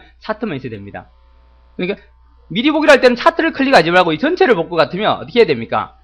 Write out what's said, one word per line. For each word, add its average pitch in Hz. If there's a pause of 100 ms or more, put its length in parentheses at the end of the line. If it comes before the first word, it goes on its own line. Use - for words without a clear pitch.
(180)
차트만 214
인쇄됩니다. 101 (680)
그러니까 185 (460)
미리 254
보기를 302
할 247
때는 247
차트를 330
클릭하지 247
말고 175
이 156
전체를 320
볼 165
것 170
같으면 165
어떻게 127
해야 220
됩니까? 113